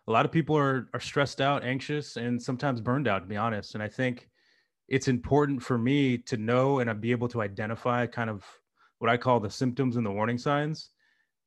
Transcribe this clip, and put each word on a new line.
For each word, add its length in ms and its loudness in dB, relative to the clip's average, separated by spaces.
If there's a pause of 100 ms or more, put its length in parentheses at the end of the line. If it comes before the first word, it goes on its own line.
a 40 0
lot 140 6
of 60 -2
people 260 2
are, 380 0
are 40 -6
stressed 420 -2
out, 220 2
anxious, 540 -4
and 240 -2
sometimes 400 -2
burned 260 0
out, 120 2
to 80 -10
be 100 -6
honest. 380 -4
And 80 -6
I 40 -6
think 440 -4 (560)
it's 200 0
important 540 2
for 160 -2
me 400 2
to 200 -6
know 420 2
and 200 -2
be 120 -2
able 180 0
to 140 -2
identify 640 -2
kind 200 -4
of 160 -6 (540)
what 140 2
I 60 4
call 220 4
the 120 -2
symptoms 460 0
and 80 0
the 60 -2
warning 280 0
signs 500 -2 (580)